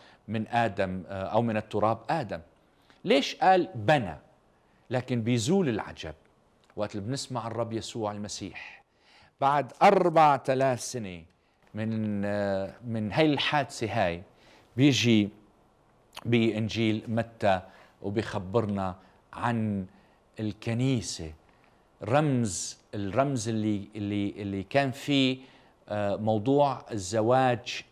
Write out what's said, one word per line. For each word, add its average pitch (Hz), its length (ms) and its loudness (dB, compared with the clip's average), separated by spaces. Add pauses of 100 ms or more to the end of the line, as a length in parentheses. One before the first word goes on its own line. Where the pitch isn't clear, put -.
(280)
من 107 200 -4
آدم، 98 600 -2
آه، 95 160 -8
أو 104 180 0
من 113 160 0
التراب 107 420 0 (100)
آدم؟ 101 320 -4 (640)
ليش 262 300 2
قال 180 400 4
بنى؟ 107 420 2 (720)
لكن 123 320 -2
بيزول 123 480 2
العجب 80 440 -6 (640)
وقت 104 200 -4
اللي 101 120 -6
بنسمع 127 400 -6
الرب 110 260 -4
يسوع 107 380 -6
المسيح - 720 -12 (580)
بعد 139 300 0 (100)
أربعة 165 680 6
آلاف 131 320 2
سنة 92 420 -10 (500)
من، 107 520 -2
آه، 101 480 -2 (120)
من 110 260 -4
هاي 160 140 4
الحادثة 139 640 0
هاي، 92 360 0 (540)
بيجي 113 520 6 (960)
بإنجيل 110 840 0
متى 110 540 0 (400)
وبيخبرنا 101 960 -2 (380)
عن 110 520 -2 (540)
الكنيسة، 110 920 -4 (720)
رمز، 123 720 0 (160)
الرمز 113 560 0
اللي، 107 460 -2
اللي، 101 340 -2
اللي 98 340 -6
كان 139 280 0
فيه، 131 460 2 (520)
آه، 104 260 -2
موضوع 120 760 2
الزواج 113 1000 0